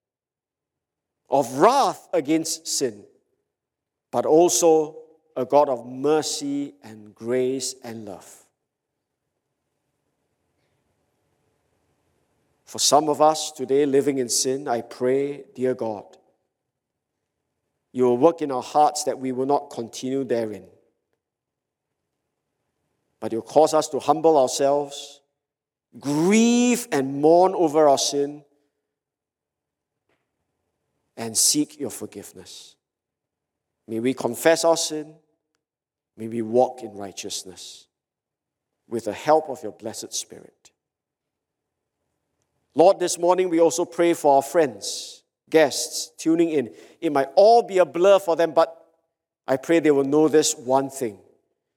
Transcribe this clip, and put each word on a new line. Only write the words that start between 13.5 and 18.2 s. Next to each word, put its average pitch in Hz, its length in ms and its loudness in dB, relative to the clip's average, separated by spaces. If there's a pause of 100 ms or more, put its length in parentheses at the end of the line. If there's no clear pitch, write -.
today 135 360 0
living 139 320 0
in 123 100 -4
sin, 135 400 -4
I 117 140 -2
pray, 139 640 -4 (100)
dear 127 180 -2
God, 110 300 -8 (1900)
you 123 140 0
will 123 120 4
work 165 240 2